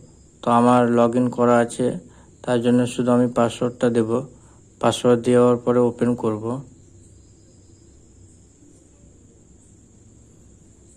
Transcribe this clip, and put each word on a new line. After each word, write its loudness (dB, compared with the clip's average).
তো -4
আমার 4
লগইন 2
করা 2
আছে, -2
তার -2
জন্য 2
শুধু -2
আমি 2
পাসওয়ার্ডটা -2
দেব। -2
পাসওয়ার্ড 0
দেওয়ার 2
পরে 0
ওপেন 0
করব। -6